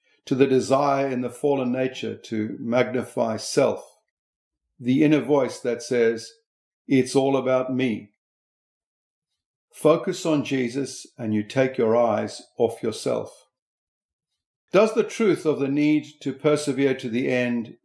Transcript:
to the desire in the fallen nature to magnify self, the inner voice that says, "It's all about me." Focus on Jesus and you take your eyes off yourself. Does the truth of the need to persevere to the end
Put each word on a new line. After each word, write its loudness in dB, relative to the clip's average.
to 0
the 6
desire 2
in -4
the -6
fallen -2
nature -4
to -6
magnify -2
self, -2
the 2
inner 4
voice 0
that -6
says, 0
"It's 2
all 2
about 0
me." -4
Focus 0
on 0
Jesus -4
and -6
you 0
take 0
your 2
eyes 0
off 0
yourself. -6
Does 6
the 2
truth 0
of 2
the 0
need 0
to -4
persevere 0
to -8
the -2
end -2